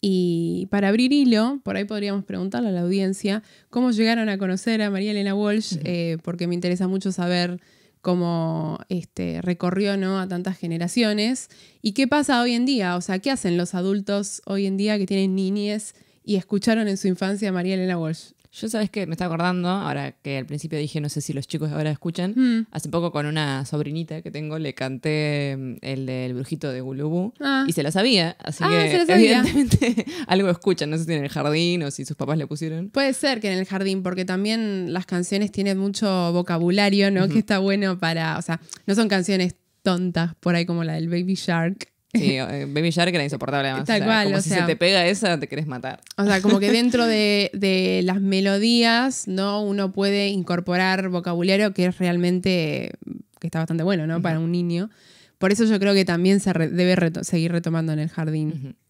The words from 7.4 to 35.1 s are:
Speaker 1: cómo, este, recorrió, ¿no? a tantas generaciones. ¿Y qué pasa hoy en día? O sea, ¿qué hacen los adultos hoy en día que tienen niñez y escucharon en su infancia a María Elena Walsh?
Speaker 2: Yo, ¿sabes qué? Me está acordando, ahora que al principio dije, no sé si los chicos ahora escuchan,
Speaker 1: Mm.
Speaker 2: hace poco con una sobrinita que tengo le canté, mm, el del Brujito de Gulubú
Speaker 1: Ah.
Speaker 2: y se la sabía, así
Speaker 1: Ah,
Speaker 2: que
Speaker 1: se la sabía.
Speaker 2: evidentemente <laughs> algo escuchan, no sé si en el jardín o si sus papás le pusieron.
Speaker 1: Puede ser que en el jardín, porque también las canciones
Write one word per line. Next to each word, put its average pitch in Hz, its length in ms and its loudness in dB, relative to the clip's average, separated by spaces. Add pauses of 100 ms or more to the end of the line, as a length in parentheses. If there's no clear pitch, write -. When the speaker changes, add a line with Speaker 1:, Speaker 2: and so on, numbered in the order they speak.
Speaker 1:
cómo, 165 760 -2 (100)
este, 175 520 -6
recorrió, 180 560 -2
¿no? 190 220 -2
a 185 80 -4
tantas 185 300 -6
generaciones. 208 920 -2 (320)
¿Y 208 120 -2
qué 269 140 2
pasa 285 340 2
hoy 240 120 2
en 240 120 2
día? 202 320 0
O 180 40 -2
sea, 190 180 -2
¿qué 269 120 -2
hacen 175 260 0
los 175 160 -2
adultos 196 720 -2
hoy 196 220 -2
en 190 100 -2
día 208 220 0
que 190 80 0
tienen 190 280 2
niñez 208 600 -2 (280)
y 202 120 0
escucharon 208 520 2
en 196 100 -2
su 196 100 -2
infancia 196 420 -2
a - 20 -2
María 185 220 0
Elena 185 240 0
Walsh? 160 320 -6 (280)
Speaker 2:
Yo, 220 120 -6
¿sabes 214 200 0
qué? 202 160 -4
Me 160 100 -8
está 180 100 -4
acordando, 175 420 0
ahora 143 460 -2
que 139 240 -8
al 131 80 -6
principio 151 340 -6
dije, 151 220 -4
no 147 80 -4
sé 151 100 -4
si 143 140 -6
los 135 120 -6
chicos 151 280 -4
ahora 151 180 -2
escuchan, 175 460 -4
Speaker 1:
Mm. 240 340 2
Speaker 2:
hace 156 160 -8
poco 170 240 -2
con 147 140 -2
una 143 400 -2
sobrinita 151 560 -6
que 165 100 -12
tengo 151 280 -8
le 147 140 -6
canté, 143 840 -2
mm, 131 240 -8
el 135 240 -6
del 127 300 -4
Brujito 139 360 -6
de 127 80 -6
Gulubú 151 600 -4
Speaker 1:
Ah. 277 260 0
Speaker 2:
y 170 60 -2
se 151 100 0
la 147 80 -2
sabía, 190 480 2
así - 260 -6
Speaker 1:
Ah, - 40 4
Speaker 2:
que - 220 4
Speaker 1:
se 359 80 2
la 349 80 4
sabía. 330 340 8
Speaker 2:
evidentemente 247 640 2
<laughs> 320 220 -8
algo 190 220 4
escuchan, 170 400 0
no 156 80 -2
sé 165 60 -2
si 165 120 -4
en 143 100 -2
el 143 40 -4
jardín 160 540 0
o 143 80 -4
si 135 140 -8
sus 147 100 -8
papás 139 220 -2
le 143 100 -2
pusieron. 160 440 -6
Speaker 1:
Puede 269 200 0
ser 262 300 0
que 202 100 -2
en 185 80 0
el 190 60 -2
jardín, 190 380 -2
porque 185 200 -4
también 196 720 -2
las 180 120 -4
canciones 196 460 -2